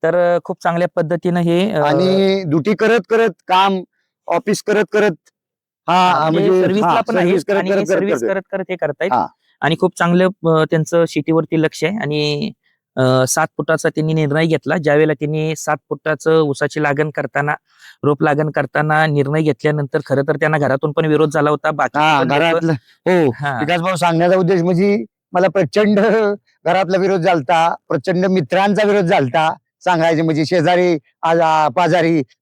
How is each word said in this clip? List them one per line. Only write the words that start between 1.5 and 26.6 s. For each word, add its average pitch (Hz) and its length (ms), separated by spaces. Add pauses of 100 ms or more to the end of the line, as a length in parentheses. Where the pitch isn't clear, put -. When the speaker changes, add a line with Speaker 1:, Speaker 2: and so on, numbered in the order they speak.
Speaker 1:
अ, 156 100
Speaker 2:
आणि 190 640
ड्युटी 160 300
करत 214 340
करत, 220 220 (160)
काम, 190 340 (460)
ऑफिस 175 360
करत 208 280
करत, 208 380 (580)
हा, 180 240
Speaker 1:
हा, 156 180
म्हणजे 175 200
Speaker 2:
म्हणजे, 185 160
Speaker 1:
सर्व्हिसला 190 260
Speaker 2:
हा, - 100
Speaker 1:
पण - 140
आहे 180 100
Speaker 2:
सर्व्हिस 180 200
करत 196 120
Speaker 1:
आणि 190 140
Speaker 2:
करत 202 140
Speaker 1:
सर्व्हिस 170 360
Speaker 2:
करत. 113 80
Speaker 1:
करत 190 120 (100)
करत 190 180
हे 185 60
करतायत. 156 380
Speaker 2:
हा. 107 140 (340)
Speaker 1:
आणि 156 180
खूप 185 180
चांगलं, 175 280
अ, 165 440
त्यांचं 165 380
शेतीवरती 160 540
लक्ष 156 220
आहे. 185 140
आणि, 147 540 (440)
अ, 131 320
सात 156 200 (100)
फुटाचा 156 320
त्यांनी 156 240
निर्णय 156 320
घेतला. 156 320
ज्यावेळेला 151 360
त्यांनी 156 420
सात 151 220 (120)
फुटाचं 156 520
ऊसाची 147 420
लागण 147 260
करताना, 143 440 (500)
रोप 143 200
लागण 151 260
करताना 151 560
निर्णय 143 360
घेतल्यानंतर 151 640
खरं 139 220
तर 156 80
त्यांना 156 220
घरातून 143 340
पण 160 140
विरोध 151 240
झाला 147 200
होता. 151 220
बाकी 143 280
Speaker 2:
हा, 151 220
Speaker 1:
पण 131 60
लोकं 143 120
Speaker 2:
घरातलं, 165 320 (340)
हो. 170 300
Speaker 1:
हा. 139 240
Speaker 2:
विकास 165 220
भाऊ, 185 140
सांगण्याचा 170 420
उद्देश 185 240
म्हणजे 202 440 (260)
मला 180 160
प्रचंड 202 520 (680)